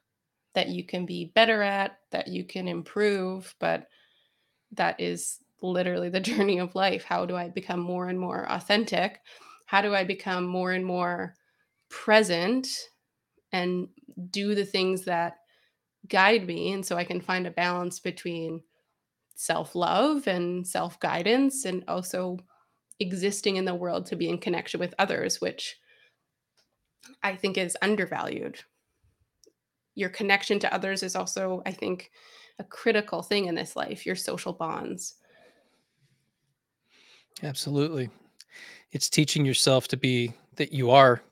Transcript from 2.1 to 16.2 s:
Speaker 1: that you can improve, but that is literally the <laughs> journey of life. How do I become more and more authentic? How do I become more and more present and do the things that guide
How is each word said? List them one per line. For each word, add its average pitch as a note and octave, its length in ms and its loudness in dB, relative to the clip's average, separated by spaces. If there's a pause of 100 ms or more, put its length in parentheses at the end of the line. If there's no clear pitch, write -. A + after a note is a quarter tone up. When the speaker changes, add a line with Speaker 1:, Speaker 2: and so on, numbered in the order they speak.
Speaker 1:
that - 180 -4
you F3+ 160 -6
can F#3 220 -8
improve, F#3 920 -2
but E3 300 -2 (840)
that E3+ 260 0
is F3 440 -6 (180)
literally F3+ 480 -2
the F#3 120 0
<laughs> - 0 -
journey G3+ 380 2
of F3+ 160 -4
life. F#3+ 280 2
How F3+ 220 0
do F3+ 100 -4
I F3 140 -4
become F3+ 320 -6
more F3+ 280 -4
and F#3 100 -4
more F3+ 320 -4
authentic? G3+ 720 0 (440)
How G3 160 4
do G3+ 140 2
I F#3+ 80 2
become F#3 420 -2
more F3+ 280 0
and F#3 120 -2
more F3+ 500 -2 (540)
present G#3+ 800 4 (840)
and F3+ 360 0 (420)
do G3+ 240 0
the G3+ 100 2
things F#3 400 0
that E3+ 340 -2 (680)
guide G3+ 380 6